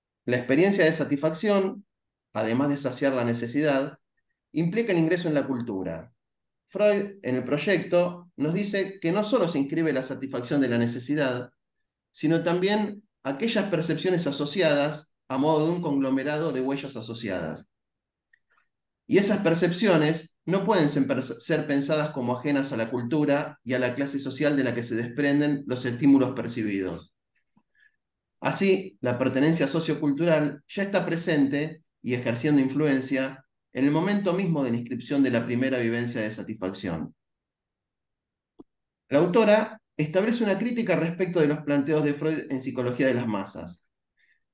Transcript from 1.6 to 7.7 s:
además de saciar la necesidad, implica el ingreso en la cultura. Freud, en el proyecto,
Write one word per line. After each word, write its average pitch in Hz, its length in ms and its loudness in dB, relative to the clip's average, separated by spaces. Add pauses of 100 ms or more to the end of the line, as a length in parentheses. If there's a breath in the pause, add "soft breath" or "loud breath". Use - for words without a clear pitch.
además 117 380 0
de 139 80 -2
saciar 135 340 -2
la 123 140 0
necesidad, 135 720 0 (520)
implica 196 420 0
el 170 60 2
ingreso 170 300 2
en 156 60 0
la 135 120 0
cultura. 101 680 -6 (540)
Freud, 202 520 0
en 127 160 -2
el 127 80 -2
proyecto, 175 920 0